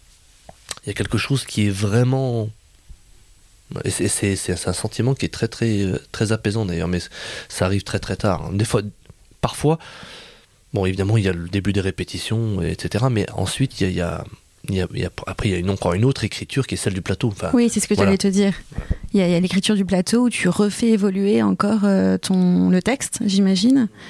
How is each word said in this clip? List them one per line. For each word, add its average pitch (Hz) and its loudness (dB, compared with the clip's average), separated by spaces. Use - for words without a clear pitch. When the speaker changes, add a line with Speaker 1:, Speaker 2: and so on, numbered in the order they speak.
Speaker 1:
il - -8
y 104 -6
a 101 -4
quelque 107 -2
chose 131 -2
qui 107 0
est 101 2
vraiment, 117 0
et - -2
c'est, - -2
c'est, 101 0
c'est - -4
un 90 -2
sentiment 113 -2
qui - -4
est - -6
très, 113 -2
très, 110 0
euh, 95 0
très 107 0
apaisant 110 0
d'ailleurs, 85 -2
mais 90 0
c-, - -12
ça - -2
arrive 98 0
très, - -4
très - -6
tard, 85 0
hein. 78 -8
Des 101 2
fois, 110 0
parfois, - 0
bon, 98 2
évidemment, 95 2
il 107 2
y 95 2
a 92 0
le 85 -4
début 98 -2
des 98 2
répétitions, 95 -2
et 82 -2
cetera, 127 0
mais 107 0
ensuite, - -2
il 98 2
y - 2
a, 92 0
il 90 -2
y 87 -2
a, 85 -4
il 98 0
y 92 0
a, 90 -2
il - -4
y 90 -2
a, 87 -4
après, 101 -2
il 98 2
y - 2
a 90 0
une, 90 0
encore 92 0
une 104 2
autre 135 2
écriture 113 -4
qui 104 -2
est 92 -4
celle 104 -2
du 92 -4
plateau. 101 -2
Enfin, 98 -4
Speaker 2:
Oui, 240 4
c'est 214 0
ce - -4
que 214 2
Speaker 1:
voilà. 196 4
Speaker 2:
j'allais 196 4
te 202 2
dire. 196 2
Il 190 4
y - 4
a, - 2
il 175 4
y - 4
a 170 4
l'écriture 185 2
du 196 2
plateau 190 2
où 240 2
tu - 0
refais 208 2
évoluer 202 4
encore, 202 2
euh, 190 4
ton, 180 4
le 185 4
texte, - -2
j'imagine, 196 4